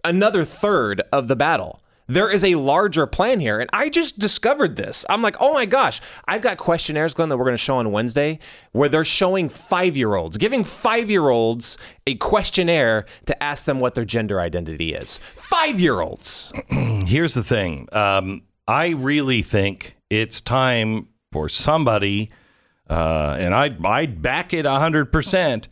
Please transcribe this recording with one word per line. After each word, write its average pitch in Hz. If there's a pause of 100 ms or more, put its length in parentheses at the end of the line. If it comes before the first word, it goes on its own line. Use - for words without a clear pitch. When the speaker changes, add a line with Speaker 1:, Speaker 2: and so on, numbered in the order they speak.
Speaker 1:
another 190
third 120 (100)
of 131
the 131
battle. 110 (280)
There 185
is 190
a 180
larger 160
plan 226
here, 107
and 123
I 262
just 302
discovered 220
this. -
I'm 220
like, 214
"Oh 294
my 254
gosh." 208 (260)
I've 214
got 202
questionnaires, 160
Glenn, 160
that 131
we're 127
gonna 123
show 131
on 110
Wednesday 139 (320)
where 143
they're 156
showing 185
five-year-olds, 117
giving 220
five-year-olds 151 (280)
a 135
questionnaire 165 (180)
to -
ask 143
them 135
what 123
their 117
gender 104
identity 82
is. - (180)
Five-year-olds. 180
Speaker 2:
<clears throat> -
Here's 120
the 120
thing. 92
Um, 98 (260)
I 147
really 135
think 98 (140)
it's 110
time 117 (240)
for 76
somebody, 107 (600)
uh, 80
and 90
I, 135
I 113
back 127
it 160
a 139
hundred 156
percent 156